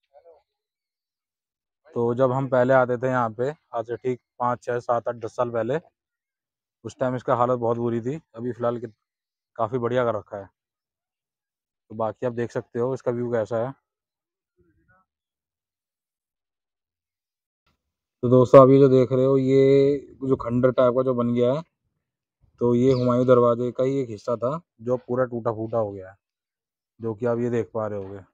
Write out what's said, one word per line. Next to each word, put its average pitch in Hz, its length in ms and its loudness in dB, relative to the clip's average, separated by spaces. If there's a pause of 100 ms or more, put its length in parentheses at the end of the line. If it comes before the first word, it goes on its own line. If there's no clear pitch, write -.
(1900)
तो 120 220 -2
जब 127 160 2
हम 135 160 -4
पहले 127 260 2
आते 123 240 2
थे 127 100 -4
यहाँ 123 220 -2
पे, 120 220 -6 (220)
आज 117 140 -6
से 117 80 -8
ठीक 127 260 -6 (180)
पाँच, 123 240 -4
छः, 120 160 -6
सात, 117 280 -4
आठ, 120 80 -6
दस 113 200 -12
साल 123 140 -2
पहले, 120 300 -4 (1040)
उस 107 160 -16
टाइम 127 160 -4
इसका 123 200 -2
हालत 123 240 0
बहुत 117 180 -2
बुरी 117 240 -4
थी। 131 200 -8 (140)
अभी 120 160 -8
फ़िलहाल 120 260 -4
कित-, 113 200 -14 (580)
काफ़ी 113 220 -4
बढ़िया 123 280 -2
कर 113 100 -2
रखा 104 220 -12
है। 98 120 -14 (1400)
तो 107 60 -18
बाकी 110 300 -6
आप 123 80 -4
देख 117 180 -6
सकते - 280 -8
हो 127 140 -2
इसका 127 180 -4
व्यू 120 200 -4
कैसा 117 360 -2
है। 170 60 -10 (4000)
तो 123 80 0
दोस्तों, 127 320 8
आप 131 80 10
ये 135 100 6
जो 139 100 6
देख 127 220 4
रहे 131 140 0
हो, 135 120 2
ये 135 600 4 (260)
जो 135 120 0
खंडर 123 360 0
टाइप 123 220 2
का 127 100 0
जो 131 100 -2
बन 120 200 -2
गया 120 200 0
है, 160 100 -6 (960)
तो 120 160 2
ये 127 180 4
हुमायूं 123 340 0
दरवाजे 120 440 2
का 127 120 -4
ही 135 160 -2
एक 123 100 -6
हिस्सा 113 260 -8
था, 127 260 -6 (200)
जो 123 160 -2
पूरा 123 280 -2
टूटा 120 260 -6
फूटा 110 260 -6
हो 104 140 -2
गया 95 180 -14
है, 98 60 -20 (840)
जो 113 120 -6
कि 104 120 -6
आप 117 140 0
ये 120 100 -2
देख 117 240 -4
पा 110 140 -6
रहे 104 160 -8
होगे। 98 160 -14 (140)